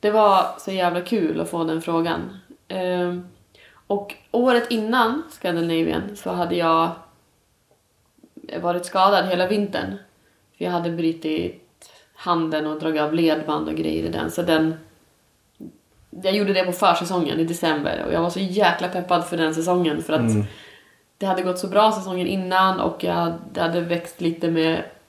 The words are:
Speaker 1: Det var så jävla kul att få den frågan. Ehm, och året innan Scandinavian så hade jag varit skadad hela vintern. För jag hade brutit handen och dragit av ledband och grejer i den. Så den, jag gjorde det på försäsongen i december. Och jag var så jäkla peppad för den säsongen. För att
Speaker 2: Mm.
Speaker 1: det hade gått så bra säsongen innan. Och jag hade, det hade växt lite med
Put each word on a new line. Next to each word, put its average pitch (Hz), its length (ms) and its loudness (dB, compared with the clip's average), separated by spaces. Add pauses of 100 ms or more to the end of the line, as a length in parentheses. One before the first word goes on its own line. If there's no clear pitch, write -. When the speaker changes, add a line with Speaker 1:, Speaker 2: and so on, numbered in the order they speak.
Speaker 1:
Det 208 100 2
var 208 360 6 (120)
så - 120 -10
jävla 175 300 0
kul 165 400 0
att 165 100 -4
få 165 140 -2
den 160 180 -2
frågan. 165 560 -2 (300)
Ehm, 180 580 -2 (600)
och 202 280 -4 (160)
året 240 400 2
innan 233 600 0
Scandinavian 165 720 -2 (140)
så - 140 -8
hade 175 260 -2
jag 165 320 2 (1700)
varit 175 260 -2
skadad 190 400 4
hela 185 200 2
vintern. 196 500 -2 (600)
För 180 60 -6
jag 180 80 -2
hade 175 180 0
brutit 165 720 -2 (520)
handen 160 520 -2
och 156 140 -6
dragit 156 220 0
av 151 120 0
ledband 156 540 0
och 156 60 -4
grejer 160 300 -2
i 170 40 -2
den. 165 220 -4
Så 170 120 -4
den, 160 320 2 (1500)
jag 190 140 2
gjorde 202 160 2
det 185 120 4
på 180 80 -2
försäsongen 175 680 2
i 165 40 4
december. 160 640 -2
Och - 60 -2
jag 165 100 2
var 175 80 0
så 185 100 -6
jäkla 185 480 2
peppad 175 380 0
för 165 100 -6
den 160 180 0
säsongen. 165 480 0
För - 100 -4
att 151 80 2
Speaker 2:
Mm. 110 240 2 (720)
Speaker 1:
det 302 80 -4
hade 294 160 0
gått 185 160 -2
så 214 100 -6
bra 208 240 6
säsongen 185 340 -4
innan. 185 540 2
Och - 240 -2
jag 175 100 0
hade, 170 240 -2 (140)
det 185 80 -6
hade 170 200 0
växt 170 400 -4
lite 165 300 0
med 160 320 2 (260)